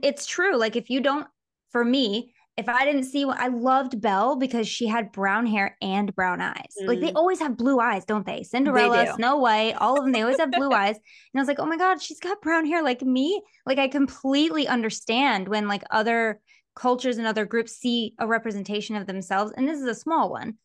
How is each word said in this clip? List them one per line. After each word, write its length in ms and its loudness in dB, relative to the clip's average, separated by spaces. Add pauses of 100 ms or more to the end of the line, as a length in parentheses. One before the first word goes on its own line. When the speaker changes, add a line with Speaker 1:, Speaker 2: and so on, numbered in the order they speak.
Speaker 1:
it's 220 -2
true. 300 0
Like, 200 0
if 120 -6
you 120 0
don't, 260 0 (440)
for 140 2
me, 480 0 (240)
if 120 -6
I 160 2
didn't 200 2
see, 200 -2
I 240 -2
loved 520 0
Belle 360 2
because 320 -2
she 180 -4
had 240 -2
brown 360 0
hair 360 0
and 320 -2
brown 260 -2
eyes. 360 -8 (100)
Like, 140 0
they 100 0
Speaker 2:
Mm. 60 -4
Speaker 1:
always 240 2
have 160 -2
blue 240 2
eyes, 240 0
don't 220 -2
they? 180 -8
Cinderella, 540 4
Speaker 3:
They 80 6
do. 80 -2
Speaker 1:
Snow 240 2
White, 420 4
all 180 4
of 60 0
them, 80 2
they 80 2
always 180 2
have 140 0
blue 180 0
Speaker 3:
<laughs> 20 2
Speaker 1:
eyes. 240 2
And 40 -20 (340)
I 60 0
was 80 0
like, 100 0
"Oh 80 -2
my 120 -2
God, 220 2
she's 200 -12
got 220 -4
brown 240 0
hair 180 0
like 180 -2
me." 400 2 (240)
Like, 120 0
I 100 2
completely 800 0
understand 800 0
when, 180 -2
like, 240 -4
other 500 0 (340)
cultures 440 0
and 80 -2
other 200 0
groups 300 -2
see 420 -2
a 80 -2
representation 680 -4
of 100 -8
themselves. 500 -4
And 120 0
this 100 -4
is 80 -6
a 80 -2
small 360 -2
one 240 -8 (100)